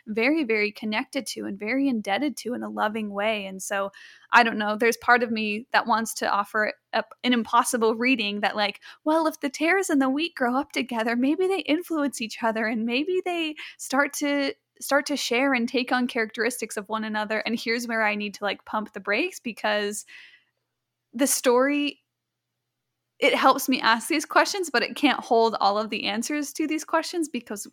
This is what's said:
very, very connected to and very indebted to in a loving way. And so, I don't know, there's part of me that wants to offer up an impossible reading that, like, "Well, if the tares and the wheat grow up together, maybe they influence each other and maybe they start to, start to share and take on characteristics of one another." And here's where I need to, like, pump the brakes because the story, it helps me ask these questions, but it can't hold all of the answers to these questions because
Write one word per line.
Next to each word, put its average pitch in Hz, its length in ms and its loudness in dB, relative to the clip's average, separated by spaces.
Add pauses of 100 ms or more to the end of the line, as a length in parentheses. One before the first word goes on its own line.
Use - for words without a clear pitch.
very, 247 360 2
very 214 280 0
connected 220 560 -4
to 208 180 -8
and 202 140 -8
very 262 280 0
indebted 226 500 0
to 240 180 -6
in 220 80 -6
a 214 60 -8
loving 208 420 -2
way. 202 340 -2
And 190 160 -10
so, 196 300 -2 (400)
I 233 120 8
don't 226 140 -2
know, 208 180 0
there's 233 220 2
part 240 260 4
of 226 80 -2
me 220 400 -4
that 214 160 2
wants 226 280 0
to - 140 -2
offer 208 440 0 (200)
up 220 200 -2 (100)
an 247 100 2
impossible 233 640 2
reading 220 460 0
that, 202 140 0
like, 202 260 -2 (220)
"Well, 320 240 2
if 311 120 -4
the 285 100 -2
tares 359 400 0
and 285 120 4
the 262 80 2
wheat 311 260 -2
grow 247 200 0
up 294 160 -4
together, 240 440 -2
maybe 311 320 2
they 381 120 0
influence 302 640 -2
each 214 220 -8
other 220 220 0
and 226 200 -2
maybe 302 380 0
they 330 320 -4 (220)
start 277 380 -2
to, 285 380 0 (260)
start 285 280 0
to 285 100 -2
share 269 360 0
and 240 140 0
take 254 240 -2
on 247 160 2
characteristics 226 680 -4
of 208 120 -8
one 220 140 -4
another." 214 360 -2
And 226 200 -2
here's 240 280 -2
where 226 160 0
I 208 120 2
need 208 200 -4
to, - 80 -14
like, 196 220 -2
pump 208 280 -6
the 208 60 -10
brakes 226 400 -2
because 208 640 -4 (1080)
the 254 140 2
story, 269 760 2 (1160)
it 277 140 4
helps 269 340 4
me 262 140 2
ask 226 260 2
these 311 180 0
questions, 339 440 2
but 233 140 2
it - 120 -4
can't 247 280 2
hold 226 360 4
all 202 180 4
of 214 120 -2
the 214 160 -4
answers 254 480 -4
to 311 140 -2
these 311 160 -4
questions 320 460 -2
because 226 440 -10